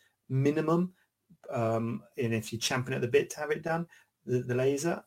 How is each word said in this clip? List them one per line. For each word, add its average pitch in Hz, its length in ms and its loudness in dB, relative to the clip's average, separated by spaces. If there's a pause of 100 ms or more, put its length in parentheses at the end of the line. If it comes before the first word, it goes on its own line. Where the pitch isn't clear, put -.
(280)
minimum. 156 640 2 (580)
Um, 113 520 0 (160)
and 117 160 0
if 110 180 -4
you're 113 80 -4
champing 131 340 -2
at 127 60 -4
the 123 80 0
bit 139 220 2
to - 100 -10
have 147 100 -4
it 156 120 -4
done, 165 240 -2 (400)
the, 123 140 0
the 123 140 -4
laser, 139 520 0